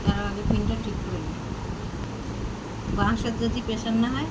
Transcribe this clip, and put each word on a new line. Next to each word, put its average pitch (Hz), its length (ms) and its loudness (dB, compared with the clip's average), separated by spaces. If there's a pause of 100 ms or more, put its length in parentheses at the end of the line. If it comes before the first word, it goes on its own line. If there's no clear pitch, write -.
তার 202 160 4 (100)
আগে 202 200 -4
পিনটা 220 340 4
ঠিক 214 200 -2
করে - 200 -4
নিই। - 120 -4 (1600)
বাঁশের 226 440 4
যদি 233 240 2
প্রেশার 220 380 0
না 240 100 2
হয় 285 160 0